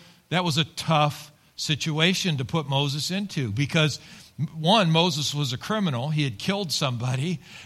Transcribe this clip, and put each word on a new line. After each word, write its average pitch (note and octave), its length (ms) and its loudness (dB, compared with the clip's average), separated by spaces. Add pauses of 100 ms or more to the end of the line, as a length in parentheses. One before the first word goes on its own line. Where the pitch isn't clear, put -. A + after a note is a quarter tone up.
(300)
that F3+ 140 0
was D#3+ 140 0
a B2+ 60 2
tough - 680 0 (240)
situation D#3+ 840 0
to B2 80 -4
put D3+ 220 -2
Moses C#3+ 440 0
into F3+ 400 -4
because, C#3+ 480 2 (560)
one, E3+ 340 4
Moses D#3+ 460 2
was C#3 180 -2
a B2 40 -4
criminal. D3+ 520 -2
He D3+ 140 2
had A#2 160 -2
killed G3 320 -4
somebody. C3 680 -2 (260)